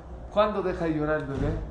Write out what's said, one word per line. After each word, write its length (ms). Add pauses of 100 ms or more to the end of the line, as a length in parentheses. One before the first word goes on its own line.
(320)
¿Cuándo 300
deja 240
de 80
llorar 280
el 40
bebé? 280 (180)